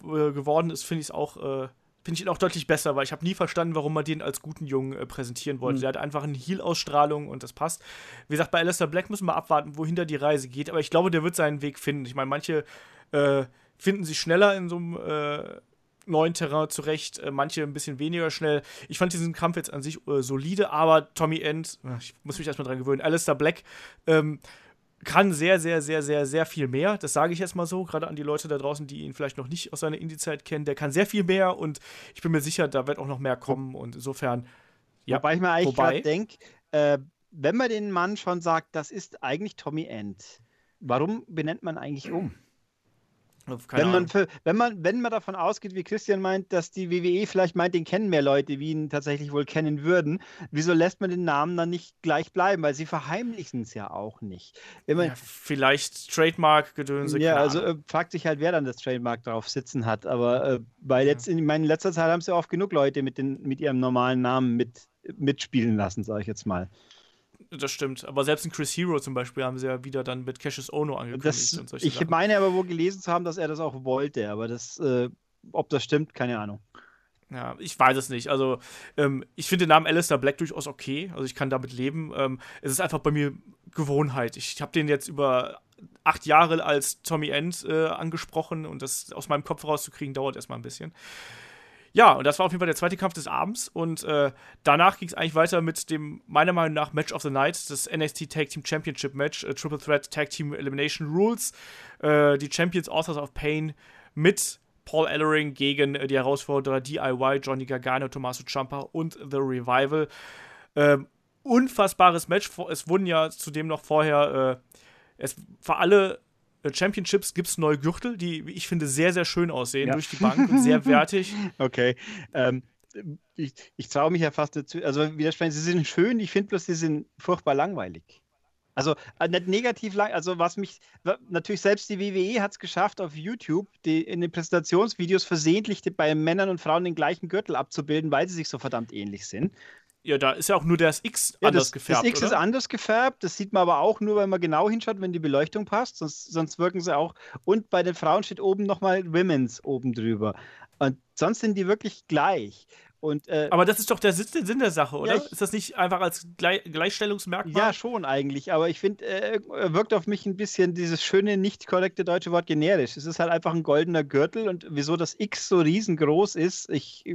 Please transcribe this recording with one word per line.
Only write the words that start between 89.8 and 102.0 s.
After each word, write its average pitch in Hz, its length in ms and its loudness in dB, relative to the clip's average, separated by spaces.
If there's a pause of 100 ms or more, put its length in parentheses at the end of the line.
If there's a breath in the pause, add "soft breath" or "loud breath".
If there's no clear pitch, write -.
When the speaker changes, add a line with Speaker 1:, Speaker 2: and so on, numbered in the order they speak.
Speaker 1:
dauert 135 220 -2
erstmal 123 200 -12
ein 117 60 -12
bisschen. 123 280 -14 (1040 loud breath)
Ja, 208 180 10
und 131 100 0
das 147 160 4
war 185 80 4
auf 160 40 -4
jeden 180 80 -4
Fall 180 60 0
der 160 100 2
zweite 180 220 -2
Kampf 185 160 -2
des 156 140 -10
Abends 208 400 -2
und, 165 360 -4
äh, 147 280 2 (320 loud breath)
danach 170 340 6
ging's 175 160 -12
eigentlich 165 220 -4
weiter 165 260 2
mit 160 300 -6
dem, 151 340 -8
meiner 156 260 4
Meinung 165 220 0
nach, 151 180 -2
Match 156 220 -4
of 156 80 -8
the 151 80 -4
Night, 139 400 -2
das 143 160 -6
N 160 160 -4
X 156 120 -2
T - 120 -10
Tag 151 240 -4
Team - 160 -12
Championship 151 480 -4
Match, 143 300 -4
äh, 147 100 -4
Triple 151 240 -6
Threat 147 320 0
Tag 147 220 -4
Team 147 240 -6
Elimination 143 540 -4
Rules, 208 420 2 (480 loud breath)
äh, 147 400 6